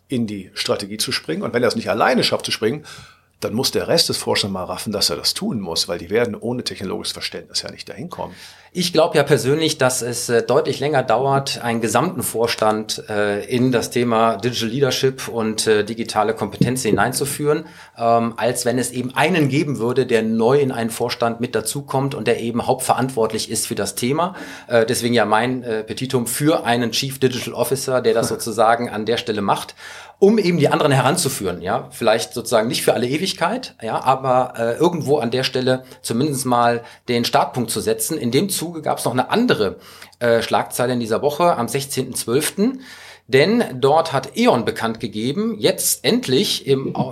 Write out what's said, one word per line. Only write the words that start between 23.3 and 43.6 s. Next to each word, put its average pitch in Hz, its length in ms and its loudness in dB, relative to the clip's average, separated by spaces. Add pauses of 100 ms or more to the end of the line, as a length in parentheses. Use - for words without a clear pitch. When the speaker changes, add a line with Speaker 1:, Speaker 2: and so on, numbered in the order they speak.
Speaker 2:
ist - 180 -4
für 117 80 -4
das 101 200 -4
Thema. 165 400 0 (320)
Äh, 117 180 4
deswegen 117 280 0
ja 113 120 4
mein, 120 380 2
äh, 110 200 -4
Petitum 117 440 -2
für 151 380 0
einen 120 260 2
Chief 139 260 -4
Digital 120 360 0
Officer, 135 480 0
der 117 120 2
das 113 140 2
Speaker 1:
<laughs> 113 80 -2
Speaker 2:
sozusagen 117 540 2
an 107 160 -6
der 113 120 0
Stelle 107 240 -4
macht, - 340 -2 (420)
um 208 200 6
eben 175 200 2
die 139 120 4
anderen 151 240 2
heranzuführen, 123 680 0
ja. 113 300 -4
Vielleicht 113 420 0
sozusagen 113 360 0
nicht 110 140 -2
für 143 100 4
alle 113 140 0
Ewigkeit, 190 760 -2
ja, 113 200 -4
aber, 131 560 2
äh, 117 180 0
irgendwo 151 420 2
an 117 120 0
der 127 140 0
Stelle 127 400 0 (180)
zumindest 131 440 -2
mal 120 380 2 (260)
den 120 160 2
Startpunkt 135 440 0
zu 107 120 -4
setzen. 113 360 -2
In 123 140 -2
dem 170 180 2
Zuge 165 320 -6
gab's 127 220 -2
noch 123 80 0
eine 127 180 0
andere, 196 480 2 (420)
äh, 117 220 4
Schlagzeile 123 520 0
in 120 80 -2
dieser 107 200 0
Woche 170 360 2
am 117 100 -2
sechzehnten 131 480 -4
zwölften. - 640 0 (480)
Denn 180 360 4 (100)